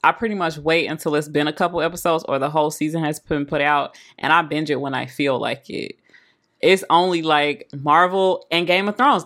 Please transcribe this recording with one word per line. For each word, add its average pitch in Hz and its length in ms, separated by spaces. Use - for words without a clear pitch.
I 160 80
pretty 214 240
much 165 240
wait 160 300
until 151 260
it's 147 140
been 147 180
a 151 60
couple 175 280
episodes 165 480
or 135 120
the 143 100
whole 156 220
season 156 320
has 156 160
been 143 260
put 147 140
out, 143 360
and 147 140
I 170 100
binge 151 280
it 143 100
when 139 120
I 127 140
feel 135 320
like 117 320
it. - 260
It's 185 300
only, 170 320
like, 147 500
Marvel 175 760
and 170 160
Game 185 220
of 208 80
Thrones. 247 300